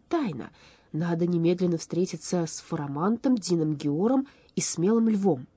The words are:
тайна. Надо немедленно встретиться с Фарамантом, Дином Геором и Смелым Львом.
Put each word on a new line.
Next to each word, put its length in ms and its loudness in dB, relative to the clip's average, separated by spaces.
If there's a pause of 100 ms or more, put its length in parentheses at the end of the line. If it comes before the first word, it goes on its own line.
тайна. 400 -2 (420)
Надо 360 0
немедленно 500 2
встретиться 680 -2
с 160 -6
Фарамантом, 760 -2
Дином 380 0
Геором 520 0 (280)
и 60 -2
Смелым 480 2
Львом. 480 2